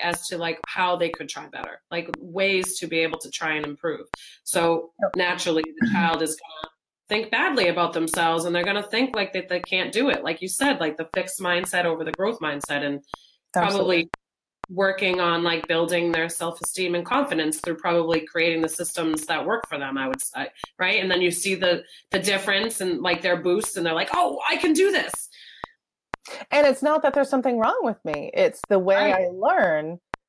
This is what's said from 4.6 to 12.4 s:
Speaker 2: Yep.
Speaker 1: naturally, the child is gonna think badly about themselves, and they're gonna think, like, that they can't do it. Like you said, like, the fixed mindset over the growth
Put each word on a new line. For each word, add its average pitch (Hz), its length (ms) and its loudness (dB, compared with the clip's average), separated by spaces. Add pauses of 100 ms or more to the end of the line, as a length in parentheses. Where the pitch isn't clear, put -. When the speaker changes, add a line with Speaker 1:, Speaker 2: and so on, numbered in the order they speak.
Speaker 2:
Yep. 190 140 0
Speaker 1:
naturally, 175 460 0
the - 280 -2
child 165 320 2
is 156 140 0
gonna - 340 -14 (380)
think 208 220 -2
badly 247 380 2
about 170 260 0
themselves, 165 500 2
and 175 100 0
they're 175 100 2
gonna 202 220 0
think, 254 280 -2
like, 196 180 -2
that 180 160 -6
they 180 120 -2
can't 180 320 -2
do 247 180 2
it. - 120 0
Like 165 200 -4
you 185 60 -4
said, 277 320 2
like, 156 180 -2
the 165 160 -8
fixed 180 260 -4
mindset 175 460 0
over 160 180 -2
the 160 80 -4
growth 214 280 -2